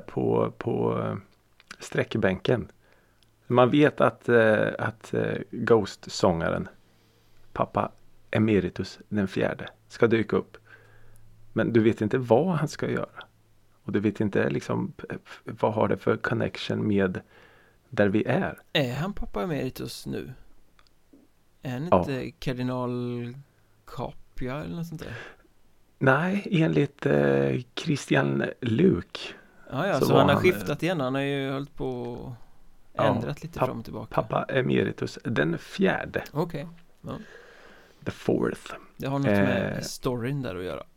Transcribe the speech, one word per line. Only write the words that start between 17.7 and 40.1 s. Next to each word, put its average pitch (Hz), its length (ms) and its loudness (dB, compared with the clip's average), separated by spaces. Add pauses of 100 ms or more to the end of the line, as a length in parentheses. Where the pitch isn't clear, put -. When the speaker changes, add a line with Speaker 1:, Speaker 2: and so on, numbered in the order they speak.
Speaker 1:
där 107 180 2
vi 101 180 2
är. 127 340 -2 (140)
Speaker 2:
Är 131 200 -2
han 170 200 -6
pappa - 300 -4
Emeritus 131 600 -6
nu? 131 280 -8 (1300)
Är 127 100 -8
han 131 200 -6
Speaker 1:
Ja. - 80 6
Speaker 2:
inte 123 320 -4
kardinal 123 1000 -4 (540)
Capia - 760 -8
eller - 120 -8
något 165 120 -6
sånt 160 140 -12
där? - 120 -12 (880)
Speaker 1:
Nej, 175 480 2
enligt, 160 540 2
eh, 139 540 4 (160)
Christian 139 680 0 (180)
Luuk - 720 2 (380)
Speaker 2:
Ja, 147 160 -2
ja, 165 120 0
Speaker 1:
så - 60 4
Speaker 2:
så - 60 2
Speaker 1:
var - 80 8
Speaker 2:
han 135 100 6
har 143 60 6
Speaker 1:
han, 107 80 2
Speaker 2:
skiftat 180 400 2
Speaker 1:
eh, - 20 -2
Speaker 2:
igen. 175 160 0
Han 131 140 -2
har 139 60 0
ju 139 300 -4
hållit 139 240 -6
på 131 140 -6 (120)
och 120 320 -10 (600)
Speaker 1:
Ja, - 100 0
Speaker 2:
ändrat 117 400 0
lite - 160 -10
Speaker 1:
papp-, 131 80 2
Speaker 2:
fram 123 120 -4
och 113 60 -12
tillbaka. - 360 -4
Speaker 1:
pappa - 220 0 (100)
emeritus 127 680 0
den 147 340 0
fjärde. - 760 -2
Speaker 2:
Okej, 147 360 -6 (340)
ja. - 100 -12 (920)
Speaker 1:
The - 60 -4
fourth. - 600 -2 (240)
Speaker 2:
Det 131 100 -8
har 139 120 -2
något 139 80 0
med 101 500 2
Speaker 1:
Eh, - 40 -8
Speaker 2:
storyn 131 600 -6